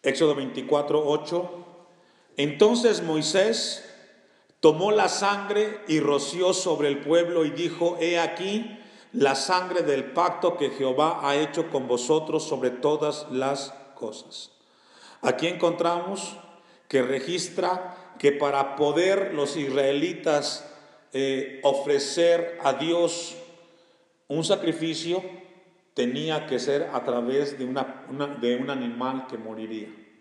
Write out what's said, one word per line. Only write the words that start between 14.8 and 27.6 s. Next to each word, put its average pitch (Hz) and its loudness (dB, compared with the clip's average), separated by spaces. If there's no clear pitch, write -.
Aquí 143 0
encontramos 175 -2
que 131 2
registra 175 -4
que 143 4
para 139 0
poder 175 2
los 143 -2
israelitas, 143 0
eh, 135 -2
ofrecer 143 2
a 139 4
Dios 165 0
un 156 -2
sacrificio, 165 0
tenía 147 -2
que 127 0
ser 143 0
a 123 -2
través 135 0
de 127 -6